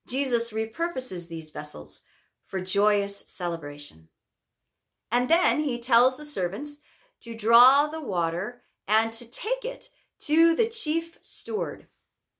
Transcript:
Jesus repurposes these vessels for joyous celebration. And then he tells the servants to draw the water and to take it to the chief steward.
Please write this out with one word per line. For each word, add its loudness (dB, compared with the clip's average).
Jesus 0
repurposes -4
these -8
vessels -10
for -4
joyous 0
celebration. -8
And 2
then 4
he 0
tells 4
the -10
servants -2
to -8
draw 6
the -6
water -2
and 2
to -8
take -4
it -8
to 4
the 2
chief -4
steward. -6